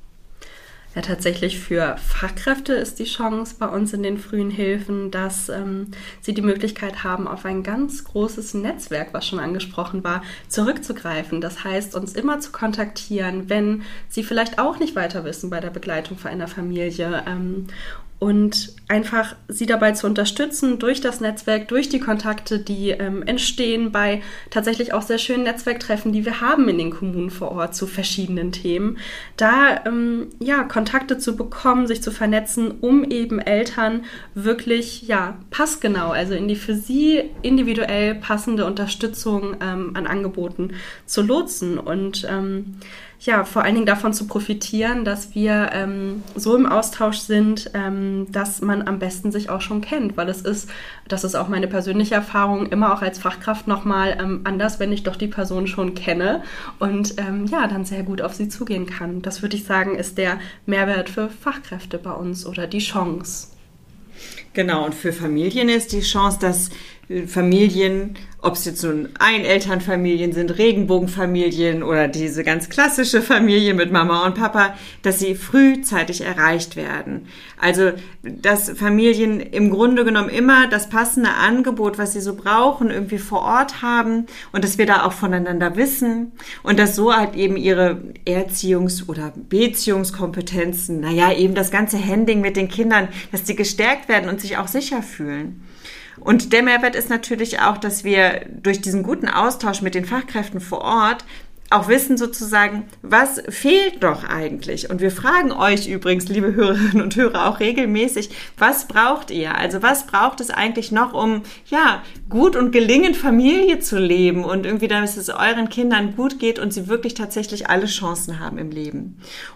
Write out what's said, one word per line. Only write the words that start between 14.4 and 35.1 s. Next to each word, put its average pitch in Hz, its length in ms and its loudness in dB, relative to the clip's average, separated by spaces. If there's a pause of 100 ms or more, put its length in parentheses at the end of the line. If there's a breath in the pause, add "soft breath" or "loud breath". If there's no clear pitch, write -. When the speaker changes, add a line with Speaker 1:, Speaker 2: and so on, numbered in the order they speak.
Speaker 1:
auch 277 180 0
nicht 320 160 -2
weiter 175 300 -4
wissen 170 260 -8
bei 175 80 -6
der 175 120 -8
Begleitung 170 460 -8
für 180 120 -10
eine 170 180 -8
Familie, 175 800 -4
ähm, 185 400 -6 (580 loud breath)
und 208 480 2 (160)
einfach 214 480 0 (120)
sie 214 180 -4
dabei 214 260 4
zu 208 140 -4
unterstützen 247 720 0
durch 269 240 0
das 240 180 -2
Netzwerk, 214 480 -2
durch 277 220 0
die 254 100 0
Kontakte, 214 580 -2
die, 202 300 -4
ähm, 196 340 -2
entstehen 226 680 -2
bei 208 300 0 (280 loud breath)
tatsächlich 226 440 -2
auch 208 80 0
sehr 226 160 -2
schönen 247 240 0
Netzwerktreffen, 233 680 -2
die 214 140 0
wir 226 160 -4
haben 269 280 4
in 170 100 2
den 170 120 -2
Kommunen 180 380 -4
vor 180 240 -8
Ort 170 220 -4
zu 196 120 -6
verschiedenen 180 640 -4
Themen. 185 460 -2 (400 loud breath)
Da, 254 480 4
ähm, 233 440 -2 (120)
ja, 269 220 2
Kontakte 254 560 -2
zu 226 180 -2
bekommen, 247 500 2
sich 226 160 -2
zu 220 80 -4
vernetzen, 214 600 0 (100)
um 269 240 4
eben 233 360 -2
Eltern 226 640 0 (300 loud breath)
wirklich, 233 680 -2
ja, 196 340 -2 (140)